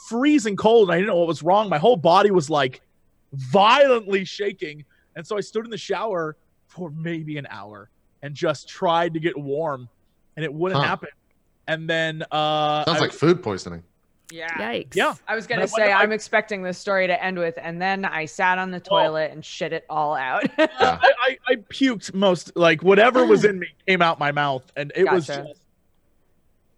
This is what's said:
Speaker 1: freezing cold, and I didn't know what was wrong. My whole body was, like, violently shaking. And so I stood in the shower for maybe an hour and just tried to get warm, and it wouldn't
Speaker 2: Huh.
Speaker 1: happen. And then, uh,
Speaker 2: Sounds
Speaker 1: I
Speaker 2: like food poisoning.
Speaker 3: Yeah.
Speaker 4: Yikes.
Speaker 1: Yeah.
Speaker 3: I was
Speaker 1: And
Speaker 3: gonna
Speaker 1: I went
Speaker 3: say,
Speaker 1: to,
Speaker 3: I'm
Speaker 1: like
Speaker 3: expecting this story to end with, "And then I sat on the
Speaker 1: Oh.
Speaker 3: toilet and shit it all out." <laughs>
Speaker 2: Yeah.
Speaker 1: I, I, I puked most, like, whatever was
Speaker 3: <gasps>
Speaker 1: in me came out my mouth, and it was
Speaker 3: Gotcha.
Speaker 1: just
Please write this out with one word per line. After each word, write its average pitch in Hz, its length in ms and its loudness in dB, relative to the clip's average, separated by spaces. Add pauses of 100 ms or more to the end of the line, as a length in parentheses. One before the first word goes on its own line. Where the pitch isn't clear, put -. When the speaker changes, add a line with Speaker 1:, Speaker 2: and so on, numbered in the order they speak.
Speaker 1:
freezing 233 480 2
cold, 214 320 6
and 170 40 2
I 170 40 2
didn't 196 100 0
know 196 80 0
what 170 120 2
was 160 140 -4
wrong. 196 280 2
My 156 80 0
whole 226 180 4
body 185 360 4
was, 156 180 0
like, 139 320 -2 (500)
violently 196 960 4
shaking. 175 580 -10 (320)
And 160 100 -14
so 214 120 -6
I - 20 -4
stood 220 240 -6
in 233 80 -16
the 202 60 -10
shower 175 580 -6 (320)
for 175 220 -14
maybe 160 480 -8
an 139 120 -12
hour 104 400 -18 (320)
and 143 140 -12
just 156 320 -4
tried 170 460 0
to 160 80 -6
get 165 160 -4
warm, 143 500 -6 (480)
and 156 80 -10
it 143 100 -6
wouldn't 170 280 -2
Speaker 2:
Huh. 147 60 0
Speaker 1:
happen. 175 220 -6 (580)
And 160 220 -6
then, 160 420 -4
uh, 151 520 -2
Speaker 2:
Sounds 156 140 0
Speaker 1:
I 151 40 2
Speaker 2:
like - 120 -2
food 165 280 2
poisoning. 87 420 -8 (480)
Speaker 3:
Yeah. 165 260 -12
Speaker 4:
Yikes. 180 380 -8
Speaker 1:
Yeah. 254 180 0 (160)
Speaker 3:
I 214 60 -4
was 220 100 -8
Speaker 1:
And - 40 -8
Speaker 3:
gonna 226 120 -2
Speaker 1:
I - 20 -2
went 190 80 -2
Speaker 3:
say, 220 160 0
Speaker 1:
to, 202 60 2
Speaker 3:
I'm 202 160 4
Speaker 1:
like 220 60 -2
Speaker 3:
expecting 208 480 -4
this 185 140 -6
story 190 300 -2
to 175 160 -2
end 185 160 -4
with, 165 220 -4
"And 170 200 -8
then 190 240 -2
I 156 200 -4
sat 185 320 0
on 185 140 -6
the 180 60 -8
Speaker 1:
Oh. - 120 -10
Speaker 3:
toilet 156 420 0
and 151 140 -16
shit 160 260 -8
it 160 180 -8
all 151 260 -2
out." 131 360 -4
<laughs> - 60 -20
Speaker 2:
Yeah. 311 100 2 (340)
Speaker 1:
I, - 200 6
I, - 160 -2 (100)
I 262 80 2 (160)
puked 254 420 -2
most, 190 440 0
like, 165 260 4
whatever 226 420 6
was 208 200 6
Speaker 3:
<gasps> - 0 -
Speaker 1:
in 196 140 2
me 175 80 -10 (200)
came 185 140 2
out 165 180 2
my 143 140 0
mouth, 143 420 -2
and 143 200 -8
it 175 140 2
was 160 180 0
Speaker 3:
Gotcha. 143 200 -8
Speaker 1:
just 147 140 -20 (1160)